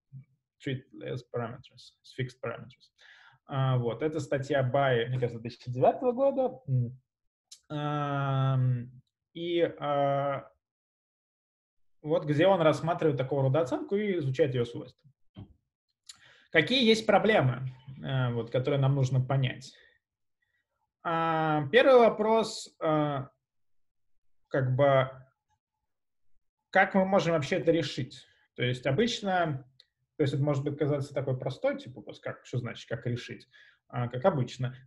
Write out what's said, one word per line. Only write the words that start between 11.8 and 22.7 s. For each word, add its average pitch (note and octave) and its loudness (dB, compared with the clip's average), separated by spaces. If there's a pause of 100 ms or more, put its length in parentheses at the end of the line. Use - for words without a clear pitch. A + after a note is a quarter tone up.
вот D#3 -2
где D3 4
он F#3+ 4
рассматривает D#3 2
такого C3+ -2
рода C3 2
оценку G3+ -4
и G3+ -2
изучает C3+ 0
её A#2+ 0
свойства. - -14 (1400)
Какие E3+ 4
есть - 4
проблемы, F3+ 4 (320)
э, C3 -2
вот, A#2 -4
которые C#3 0
нам C3+ 4
нужно C3 2
понять? C3 -2 (1300)
А, D#3+ 0
первый C4 8
вопрос, A3 2